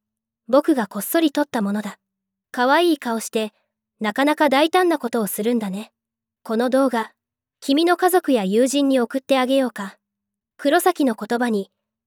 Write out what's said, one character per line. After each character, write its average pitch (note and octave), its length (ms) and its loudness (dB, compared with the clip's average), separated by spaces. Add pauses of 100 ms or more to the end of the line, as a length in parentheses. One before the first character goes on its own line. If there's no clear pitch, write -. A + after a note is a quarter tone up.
(480)
僕 C#4+ 260 2
が A#3+ 140 -2
こ - 120 -10
っ - 40 -8
そ - 160 -2
り D#4+ 120 0
撮 D4 120 -2
っ C#4+ 40 -6
た A#3+ 140 -4
も G3+ 120 -2
の G#3 100 -6
だ。 G3+ 160 -12 (520)
可 B3+ 200 0
愛 E4 220 4
い D4 40 -2
顔 A3+ 220 -6
し - 100 -12
て、 A3 240 -6 (460)
な G#3+ 140 -4
か C4+ 120 0
な D4+ 100 2
か D4+ 140 2
大 C#4+ 200 2
胆 F#4 200 2
な D#4+ 100 -2
こ A#3 100 -6
と A#3 120 -2
を G3+ 60 -2
す - 140 -6
る A#3 140 0
ん A#3 40 0
だ G#3 100 -6
ね。 G3 240 -12 (500)
こ A3 140 -4
の B3 120 0
動 C4 200 2
画、 A3+ 240 -6 (480)
君 D4 240 2
の F4 100 4
家 F4+ 140 2
族 F4 240 2
や A3 100 2
友 G#3+ 240 2
人 C#4 220 0
に C4 100 2
送 B3 200 -2
っ - 20 -20
て C4+ 180 0
あ B3+ 60 0
げ C4 100 0
よ C4+ 120 2
う A#3 40 -6
か。」 - 260 -14 (600)
黒 D#4 240 2
崎 E4+ 240 0
の A#3 100 0
言 A#3 240 -6
葉 A#3+ 100 -2
に、 G3+ 220 -4 (360)